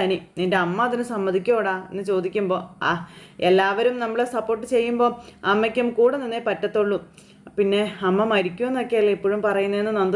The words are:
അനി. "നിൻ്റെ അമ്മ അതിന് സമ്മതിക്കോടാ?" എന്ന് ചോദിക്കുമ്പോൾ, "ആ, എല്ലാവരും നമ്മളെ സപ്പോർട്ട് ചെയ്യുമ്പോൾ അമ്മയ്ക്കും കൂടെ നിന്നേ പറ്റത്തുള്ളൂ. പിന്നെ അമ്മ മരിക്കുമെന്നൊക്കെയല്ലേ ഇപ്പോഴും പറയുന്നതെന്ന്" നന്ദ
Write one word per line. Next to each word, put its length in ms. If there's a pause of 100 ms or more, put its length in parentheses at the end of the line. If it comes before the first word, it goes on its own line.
അനി. 120 (220)
"നിൻ്റെ 260
അമ്മ 140 (100)
അതിന് 240
സമ്മതിക്കോടാ?" 640 (160)
എന്ന് 200
ചോദിക്കുമ്പോൾ, 500 (280)
"ആ, 40 (560)
എല്ലാവരും 540
നമ്മളെ 320
സപ്പോർട്ട് 400
ചെയ്യുമ്പോൾ 360 (420)
അമ്മയ്ക്കും 360 (100)
കൂടെ 240
നിന്നേ 260
പറ്റത്തുള്ളൂ. 500 (580)
പിന്നെ 220 (280)
അമ്മ 240
മരിക്കുമെന്നൊക്കെയല്ലേ 840
ഇപ്പോഴും 300
പറയുന്നതെന്ന്" 540
നന്ദ 160